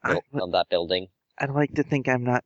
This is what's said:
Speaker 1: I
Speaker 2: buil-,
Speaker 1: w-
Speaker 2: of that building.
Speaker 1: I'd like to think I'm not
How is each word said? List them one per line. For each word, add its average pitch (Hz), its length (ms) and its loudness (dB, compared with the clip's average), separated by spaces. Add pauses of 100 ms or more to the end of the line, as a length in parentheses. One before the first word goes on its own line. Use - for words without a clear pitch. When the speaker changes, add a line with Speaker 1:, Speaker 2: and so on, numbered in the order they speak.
Speaker 1:
I 120 100 2
Speaker 2:
buil-, 160 80 0 (100)
Speaker 1:
w- 135 140 -4
Speaker 2:
of 87 80 -8
that 90 160 0
building. 90 400 0 (280)
Speaker 1:
I'd 139 140 -2
like 147 240 0
to 147 80 2
think 139 240 0
I'm 127 160 0
not 123 220 2